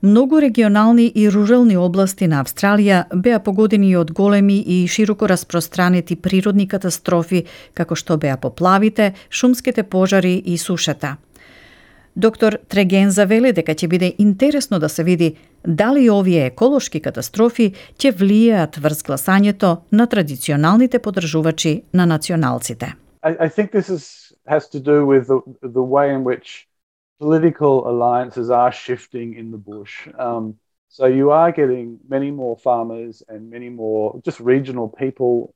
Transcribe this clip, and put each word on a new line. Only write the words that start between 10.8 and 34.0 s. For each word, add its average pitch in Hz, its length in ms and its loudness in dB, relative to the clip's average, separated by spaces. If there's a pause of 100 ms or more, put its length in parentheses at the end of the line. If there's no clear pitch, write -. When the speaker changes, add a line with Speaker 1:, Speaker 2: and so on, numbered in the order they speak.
Speaker 1:
Доктор 214 420 0 (100)
Треген 196 420 2
завели 214 420 2
дека 165 220 -2
ќе 160 140 -4
биде 180 300 0
интересно 208 600 0
да 156 100 -2
се 165 140 -6
види 165 340 0 (300)
дали 226 440 2
овие 185 360 2
еколошки 240 540 -2
катастрофи 214 720 -2 (260)
ќе 269 160 2
влијаат 196 640 2
врз 147 240 -4
гласањето 190 880 0
на 220 160 2
традиционалните 185 920 0
поддржувачи 160 840 -2 (100)
на 180 140 2
националците. 147 880 -4 (300)
Speaker 2:
I, 160 160 -2
I 165 80 0
think 202 240 -4
this 196 180 -4
is, - 420 -12 (140)
has 147 220 -2
to 147 100 -12
do 143 280 2
with 135 200 2
the, 131 140 0 (220)
the 131 200 -4
way 139 320 0
in 135 80 -6
which - 460 -8 (500)
political 151 680 0
alliances 120 600 -2
are 123 220 2
shifting 120 640 -12
in 113 160 -16
the 113 80 -16
bush. 104 480 -20 (100)
Um, 117 380 -6 (340)
so - 180 -2
you 135 260 4
are 165 180 4
getting 127 480 -2 (100)
many 135 220 -4
more 127 260 -8
farmers 117 720 -6
and 110 220 -20
many 120 200 -16
more 110 540 -6